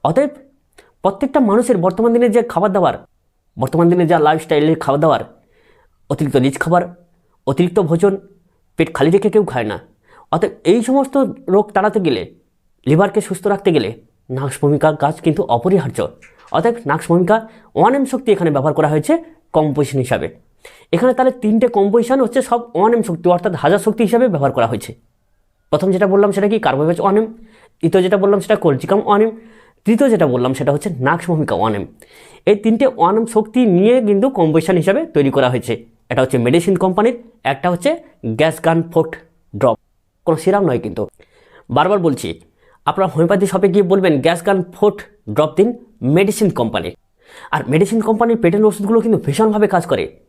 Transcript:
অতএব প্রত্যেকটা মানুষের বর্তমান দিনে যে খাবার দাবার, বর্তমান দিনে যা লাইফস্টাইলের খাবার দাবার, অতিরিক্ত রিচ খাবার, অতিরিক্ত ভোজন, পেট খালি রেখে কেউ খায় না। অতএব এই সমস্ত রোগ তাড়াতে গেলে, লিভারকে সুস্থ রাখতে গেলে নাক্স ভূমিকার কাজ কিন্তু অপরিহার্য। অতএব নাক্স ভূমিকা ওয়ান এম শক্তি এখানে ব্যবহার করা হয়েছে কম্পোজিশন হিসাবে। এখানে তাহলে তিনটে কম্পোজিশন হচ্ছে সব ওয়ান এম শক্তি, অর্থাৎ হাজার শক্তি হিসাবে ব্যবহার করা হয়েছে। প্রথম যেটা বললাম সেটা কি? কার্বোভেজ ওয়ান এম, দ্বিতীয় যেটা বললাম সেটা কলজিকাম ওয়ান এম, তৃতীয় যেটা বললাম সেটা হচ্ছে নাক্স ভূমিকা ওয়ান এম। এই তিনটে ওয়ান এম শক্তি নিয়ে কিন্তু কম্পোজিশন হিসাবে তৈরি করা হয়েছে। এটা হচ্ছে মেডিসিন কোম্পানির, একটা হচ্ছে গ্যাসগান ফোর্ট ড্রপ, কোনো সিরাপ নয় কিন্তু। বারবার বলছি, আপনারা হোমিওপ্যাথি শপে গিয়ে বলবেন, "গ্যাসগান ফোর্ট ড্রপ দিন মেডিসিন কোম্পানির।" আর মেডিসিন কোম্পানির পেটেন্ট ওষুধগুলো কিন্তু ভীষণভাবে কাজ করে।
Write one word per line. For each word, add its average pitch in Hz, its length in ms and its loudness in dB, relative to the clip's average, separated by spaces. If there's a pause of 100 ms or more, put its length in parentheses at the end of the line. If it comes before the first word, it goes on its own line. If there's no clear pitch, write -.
অতএব 262 260 0 (720)
প্রত্যেকটা 269 380 -2
মানুষের 233 380 2
বর্তমান 190 360 0
দিনে 240 160 2
যে 226 140 2
খাবার 208 280 -2
দাবার, 175 220 0 (680)
বর্তমান 165 300 2
দিনে 175 180 2
যা 170 120 2
লাইফস্টাইলের 156 600 0
খাবার 139 200 -2
দাবার, 151 220 2 (880)
অতিরিক্ত 143 280 -2
রিচ 262 220 0
খাবার, 175 240 0 (640)
অতিরিক্ত 175 320 0
ভোজন, 185 380 0 (600)
পেট 165 160 -2
খালি 147 180 2
রেখে 202 180 2
কেউ 208 160 2
খায় 123 200 -6
না। 104 140 -8 (520)
অতএব 170 200 -2 (120)
এই 220 200 2
সমস্ত 269 340 0 (320)
রোগ 208 220 2
তাড়াতে 208 280 0
গেলে, 135 220 -2 (640)
লিভারকে 196 360 2
সুস্থ 196 260 -6
রাখতে 196 240 0
গেলে 113 180 0 (400)
নাক্স 131 320 -6
ভূমিকার 147 340 2
কাজ 147 260 -4
কিন্তু 160 220 -2
অপরিহার্য। 135 640 -2 (440)
অতএব 233 240 0 (100)
নাক্স 143 220 -2
ভূমিকা 185 400 2 (280)
ওয়ান 208 200 2
এম 277 100 0
শক্তি - 260 -4
এখানে 175 200 0
ব্যবহার 139 220 -2
করা 156 140 0
হয়েছে 156 260 0 (400)
কম্পোজিশন 143 460 0
হিসাবে। 113 280 -4 (640)
এখানে 240 220 2
তাহলে 254 180 2
তিনটে 226 360 0
কম্পোজিশন 233 540 0
হচ্ছে 254 200 0
সব 240 180 -2 (140)
ওয়ান 214 200 2
এম 226 80 0
শক্তি, 175 280 -2
অর্থাৎ 175 260 0
হাজার 170 240 0
শক্তি 220 240 -2
হিসাবে 233 240 2
ব্যবহার 139 240 0
করা 113 160 0
হয়েছে। 110 240 -8 (760)
প্রথম 185 220 0
যেটা 190 160 2
বললাম 202 240 2
সেটা 196 160 0
কি? 214 120 0
কার্বোভেজ 156 420 0
ওয়ান 196 160 2
এম, 226 80 2 (540)
দ্বিতীয় 165 240 2
যেটা 190 140 0
বললাম 202 220 2
সেটা 214 160 0
কলজিকাম 160 500 0
ওয়ান 208 160 2
এম, 226 160 0 (480)
তৃতীয় 233 240 4
যেটা 170 180 2
বললাম 127 260 0
সেটা 131 180 -2
হচ্ছে 147 180 -4 (100)
নাক্স 165 280 -2
ভূমিকা 156 280 -2
ওয়ান 104 200 -2
এম। 98 100 -6 (600)
এই 208 100 4
তিনটে 226 320 0
ওয়ান 190 300 0
এম 226 80 0
শক্তি 226 400 0
নিয়ে 214 360 4
কিন্তু 208 280 2
কম্পোজিশন 165 460 0
হিসাবে 196 300 0
তৈরি 143 260 0
করা 135 180 2
হয়েছে। 120 240 -4 (360)
এটা 131 120 0
হচ্ছে 131 160 0
মেডিসিন 170 380 2
কোম্পানির, 190 400 0 (280)
একটা 143 260 -4
হচ্ছে 277 280 -2 (280)
গ্যাসগান 160 680 0
ফোর্ট 160 200 0 (440)
ড্রপ, 113 220 0 (480)
কোনো 160 120 0
সিরাপ 202 260 0
নয় 131 160 0
কিন্তু। 107 280 -8 (640)
বারবার 175 300 0
বলছি, 131 420 -4 (440)
আপনারা 190 220 0
হোমিওপ্যাথি 180 400 0
শপে 190 220 0
গিয়ে 196 140 2
বলবেন, 180 380 2
"গ্যাসগান 175 420 0 (100)
ফোর্ট 202 240 0 (320)
ড্রপ 151 260 0
দিন 233 300 0 (160)
মেডিসিন 196 480 0
কোম্পানির।" 107 460 -4 (560)
আর 151 160 -2
মেডিসিন 196 340 0
কোম্পানির 226 360 0
পেটেন্ট 208 280 2
ওষুধগুলো 208 360 0
কিন্তু 220 240 0
ভীষণভাবে 214 420 0
কাজ 175 180 0
করে। 95 200 -2 (240)